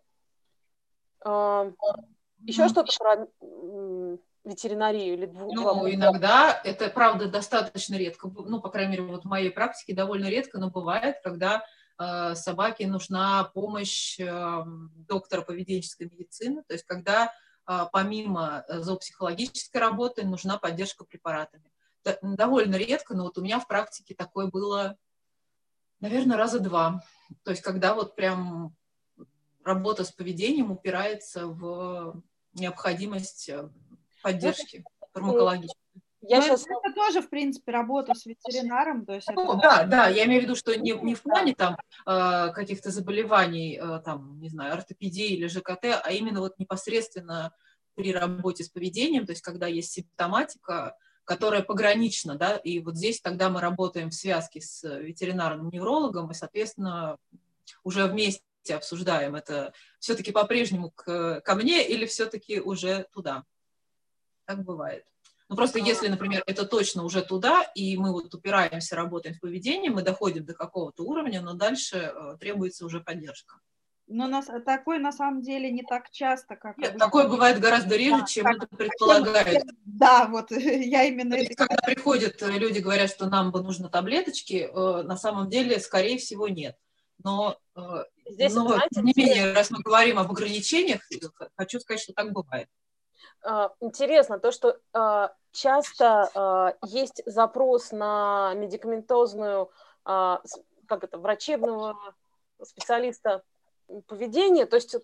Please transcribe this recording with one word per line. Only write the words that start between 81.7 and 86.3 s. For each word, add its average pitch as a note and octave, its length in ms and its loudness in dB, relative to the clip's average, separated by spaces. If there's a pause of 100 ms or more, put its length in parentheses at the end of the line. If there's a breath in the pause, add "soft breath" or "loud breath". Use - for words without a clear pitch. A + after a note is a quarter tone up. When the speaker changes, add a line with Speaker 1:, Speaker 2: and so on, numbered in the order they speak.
Speaker 2:
приходят, B3+ 580 2
э, G3+ 160 0
люди, G#3+ 220 0
говорят, G3 300 2
что - 180 -4
нам F#3+ 240 2
бы F#3 100 -2
нужны F3+ 260 -6
таблеточки, G3 840 -2
э, F#3 300 0
на F#3 140 -6
самом G3 340 -2
деле, A#3+ 300 2
скорее G3+ 380 0
всего, G#3 300 -6